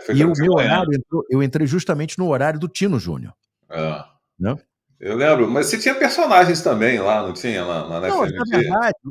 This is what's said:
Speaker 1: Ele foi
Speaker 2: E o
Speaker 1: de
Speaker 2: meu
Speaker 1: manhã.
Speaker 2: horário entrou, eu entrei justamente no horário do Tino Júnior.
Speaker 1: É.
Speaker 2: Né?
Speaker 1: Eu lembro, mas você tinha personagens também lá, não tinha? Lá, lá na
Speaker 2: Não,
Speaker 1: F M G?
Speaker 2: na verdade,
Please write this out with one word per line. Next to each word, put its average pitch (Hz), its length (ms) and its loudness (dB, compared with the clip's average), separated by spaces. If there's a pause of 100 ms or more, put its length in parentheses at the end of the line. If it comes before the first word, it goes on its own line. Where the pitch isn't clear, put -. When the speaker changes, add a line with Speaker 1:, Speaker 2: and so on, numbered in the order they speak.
Speaker 1:
Ele - 0 -
foi 131 120 0
Speaker 2:
E 151 80 6
o 175 80 4
Speaker 1:
de 143 80 -2
Speaker 2:
meu 180 100 4
Speaker 1:
manhã. 147 160 4
Speaker 2:
horário 165 260 0
entrou, 143 360 -4
eu 135 120 2
entrei 143 240 0
justamente 160 520 -2
no 180 100 -2
horário 151 320 0
do 170 80 -4
Tino 190 300 0
Júnior. 78 340 -8 (380)
Speaker 1:
É. 78 340 -6 (340)
Speaker 2:
Né? 101 160 -2 (460)
Speaker 1:
Eu 104 160 -4
lembro, 135 340 4
mas 139 160 0
você 226 100 -2
tinha 262 180 0
personagens 196 680 4
também 117 360 2
lá, 104 280 0
não 90 80 -6
tinha? 107 300 -6
Lá, 85 180 -4
lá 82 180 -8
na 92 80 -2
Speaker 2:
Não, 359 160 0
Speaker 1:
F - 80 -2
M - 140 -6
G? 233 60 -8
Speaker 2:
na - 60 2
verdade, 220 360 0 (160)